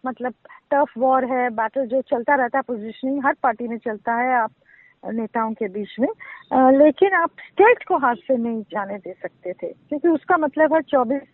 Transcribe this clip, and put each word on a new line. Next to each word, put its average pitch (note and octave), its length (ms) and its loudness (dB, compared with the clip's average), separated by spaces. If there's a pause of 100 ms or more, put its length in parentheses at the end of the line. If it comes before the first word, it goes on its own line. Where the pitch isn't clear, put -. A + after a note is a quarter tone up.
मतलब B3+ 280 -8 (380)
टफ D4 260 2
वॉर C4 280 2
है, B3 240 -2
बैटल A3+ 380 -4
जो B3+ 140 -2
चलता C4 340 0
रहता C4 220 0
है, C4+ 40 0
पोजीशनिंग B3+ 640 -6
हर D4 180 0
पार्टी A#3+ 240 -2
में A3+ 100 -8
चलता A3+ 380 -6
है B3+ 180 0
आप A3+ 180 0 (540)
नेताओं A3 480 -6
के G#3+ 140 -6
बीच G3 320 -10
में, C4+ 80 0 (440)
अ, C4 200 6
लेकिन D4+ 420 6
आप E4+ 160 0
स्टेट - 580 2
को F4+ 100 0
हाथ B3 180 0
से C4 220 -2
नहीं A#3 240 -4
जाने G3+ 360 -8
दे F#3 160 -14
सकते - 400 -12
थे, F3 140 -10
क्योंकि - 400 -6
उसका E4 300 0
मतलब D4+ 360 2
है D#4+ 80 2
चौबीस C4+ 400 0 (120)